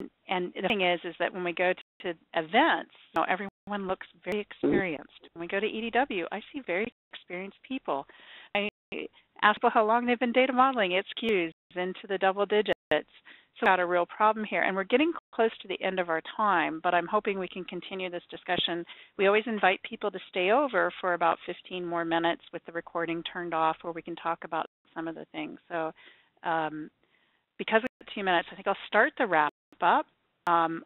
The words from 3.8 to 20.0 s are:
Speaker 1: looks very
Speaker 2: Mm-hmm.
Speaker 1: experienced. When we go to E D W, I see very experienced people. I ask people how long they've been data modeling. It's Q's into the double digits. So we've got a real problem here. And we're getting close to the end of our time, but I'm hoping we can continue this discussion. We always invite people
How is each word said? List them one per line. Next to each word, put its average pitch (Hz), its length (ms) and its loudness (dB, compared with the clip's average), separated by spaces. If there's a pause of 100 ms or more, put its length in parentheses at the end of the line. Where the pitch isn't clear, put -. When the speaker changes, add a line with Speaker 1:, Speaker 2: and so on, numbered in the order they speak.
Speaker 1:
looks 190 200 -4 (160)
very 208 220 -4
Speaker 2:
Mm-hmm. - 220 -4
Speaker 1:
experienced. - 540 -2 (120)
When 170 80 -12
we 170 60 -8
go 196 120 -2
to 208 80 -2
E 220 140 -4
D 233 100 -4
W, 233 400 0
I 196 80 -8 (120)
see 277 140 -10
very 196 260 -2 (220)
experienced 190 440 -12 (100)
people. 160 380 -4 (500)
I 202 120 0 (760)
ask 208 140 6
people 240 120 4
how 226 160 4
long 233 200 2
they've 240 140 2
been 247 120 0
data 254 220 4
modeling. 247 400 2
It's 190 140 0 (120)
Q's 185 340 0 (220)
into 180 320 -6
the 196 100 -4
double 190 280 2
digits. 208 280 2 (180)
So - 720 -6
we've 226 40 6
got 185 140 6
a 180 40 2
real 175 200 2
problem 214 400 2
here. 185 160 -2
And 185 140 2
we're 190 100 -2
getting 285 260 4 (220)
close 226 180 2 (100)
to 208 60 -18
the 190 160 -6
end 190 160 -2
of 175 100 -2
our 160 120 0 (160)
time, 165 440 2
but 175 120 0
I'm 170 140 2
hoping 208 300 0
we 185 100 -6
can 180 180 -10
continue 185 440 -8
this 175 220 -10
discussion. 175 540 -4 (320)
We 196 100 4
always 214 200 6
invite 196 360 2
people 214 280 -4